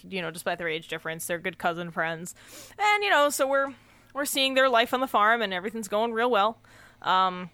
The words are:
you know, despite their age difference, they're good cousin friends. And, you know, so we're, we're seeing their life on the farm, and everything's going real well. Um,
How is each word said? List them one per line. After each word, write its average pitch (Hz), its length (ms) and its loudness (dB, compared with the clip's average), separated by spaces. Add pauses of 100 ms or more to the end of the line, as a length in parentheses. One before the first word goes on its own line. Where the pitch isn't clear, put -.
you 185 140 -6
know, 160 100 -6
despite 175 260 -6
their 170 120 -6
age 160 180 -6
difference, 160 380 -8
they're 175 140 -4
good 175 180 -8
cousin 170 340 -4
friends. 165 420 -6 (460)
And, 415 240 2
you 403 60 0
know, 294 200 4
so 277 180 0
we're, 277 260 0 (400)
we're 285 120 -4
seeing 269 280 0
their 262 160 4
life 240 240 4
on 254 80 0
the 269 60 0
farm, 226 340 4
and 196 120 -2
everything's 202 360 -6
going 226 240 0
real 240 180 2
well. 214 260 2 (440)
Um, 180 520 0